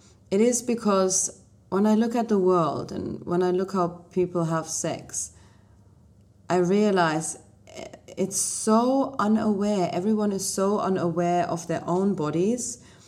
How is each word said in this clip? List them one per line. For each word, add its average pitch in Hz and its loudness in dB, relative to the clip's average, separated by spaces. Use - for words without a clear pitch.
It 196 2
is 240 4
because 196 0
when 196 2
I 214 4
look 226 0
at 226 -2
the 214 2
world 170 2
and - -8
when 175 0
I 180 2
look 190 -2
how 175 -2
people 175 0
have 160 -2
sex, - -6
I 175 2
realize 180 2
it's 190 -2
so 247 0
unaware. 208 0
Everyone 208 0
is 196 -4
so 196 0
unaware 175 0
of 165 -6
their 160 -4
own 190 0
bodies, 175 -2